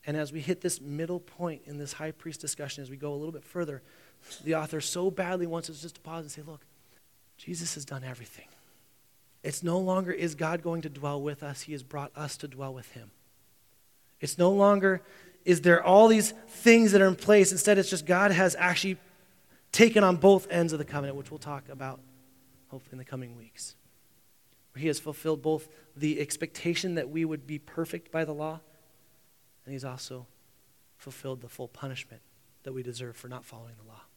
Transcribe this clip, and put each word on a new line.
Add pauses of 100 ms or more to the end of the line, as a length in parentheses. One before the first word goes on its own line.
And
as
we
hit
this
middle
point
in
this
high
priest
discussion,
as
we
go
a
little
bit
further, (640)
the
author
so
badly
wants
us
just
to
pause
and
say,
"Look, (720)
Jesus
has
done
everything." (960)
It's
no
longer
is
God
going
to
dwell
with
us.
He
has
brought
us
to
dwell
with
him. (1080)
It's
no
longer (440)
is
there
all
these (140)
things
that
are
in
place.
Instead,
it's
just
God
has
actually (760)
taken
on
both
ends
of
the
covenant,
which
we'll
talk
about (680)
hopefully
in
the
coming
weeks. (1000)
Where
he
has
fulfilled
both (260)
the
expectation
that
we
would
be
perfect
by
the
law, (1040)
and
he's
also (680)
fulfilled
the
full
punishment (420)
that
we
deserve
for
not
following
the
law. (140)